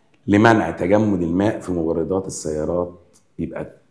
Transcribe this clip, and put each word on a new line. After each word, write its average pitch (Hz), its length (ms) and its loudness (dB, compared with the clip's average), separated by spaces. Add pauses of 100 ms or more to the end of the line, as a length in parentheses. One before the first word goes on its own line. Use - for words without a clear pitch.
(280)
لمنع 104 440 4
تجمد 101 500 2
الماء 90 380 0
في - 120 -10
مبردات 82 560 -2
السيارات، 80 720 -6 (400)
يبقى 78 380 -10 (120)